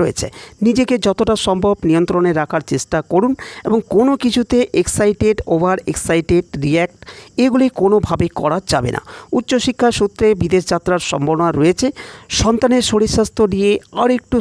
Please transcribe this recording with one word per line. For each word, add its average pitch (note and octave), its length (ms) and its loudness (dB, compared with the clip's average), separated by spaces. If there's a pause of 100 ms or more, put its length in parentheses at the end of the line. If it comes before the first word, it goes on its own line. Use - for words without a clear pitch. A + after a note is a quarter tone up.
রয়েছে। - 260 -2 (400)
নিজেকে B3 280 2 (120)
যতটা G#3+ 280 0 (120)
সম্ভব G3 280 2 (140)
নিয়ন্ত্রণে F3 420 2 (100)
রাখার D3+ 300 -2
চেষ্টা C#3+ 280 -2 (140)
করুন A3 200 2 (320)
এবং A3 140 0 (160)
কোনো B3+ 180 4 (100)
কিছুতে A#3+ 360 0 (220)
এক্সাইটেড, G#3+ 560 0 (180)
ওভার F3+ 220 0 (160)
এক্সাইটেড E3+ 520 0 (200)
রিয়্যাক্ট E3 340 -2 (460)
এগুলি C4 220 2 (140)
কোনোভাবে F#3 460 2 (140)
করা D3+ 180 0 (140)
যাবে B2 240 0
না। - 40 -6 (380)
উচ্চশিক্ষা B3 600 0
সূত্রে G#3 280 0 (160)
বিদেশ F3 200 2 (100)
যাত্রার F3 380 0
সম্ভাবনা D#3 420 0
রয়েছে। D#3+ 340 2 (540)
সন্তানের A#3+ 500 2
শরীর G#3+ 260 0
স্বাস্থ্য A3 260 0 (120)
নিয়ে G3 160 2 (300)
আর B3 80 2 (100)
একটু - 220 -4